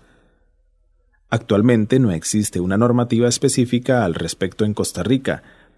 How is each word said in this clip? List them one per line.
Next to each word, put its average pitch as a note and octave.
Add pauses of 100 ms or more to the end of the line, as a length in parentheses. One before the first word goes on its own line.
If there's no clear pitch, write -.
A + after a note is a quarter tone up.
(1300)
Actualmente A2+
no A2+
existe F#2
una F#2+
normativa A#2+
específica B2
al E2
respecto F2+
en G#2+
Costa F#2
Rica, A2 (360)